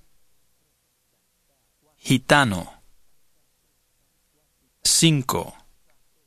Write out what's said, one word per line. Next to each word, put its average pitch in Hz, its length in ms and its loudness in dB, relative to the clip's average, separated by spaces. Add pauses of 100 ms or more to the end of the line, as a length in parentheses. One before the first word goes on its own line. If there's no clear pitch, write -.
(2000)
Gitano. 123 840 0 (2000)
Cinco. 139 720 0 (720)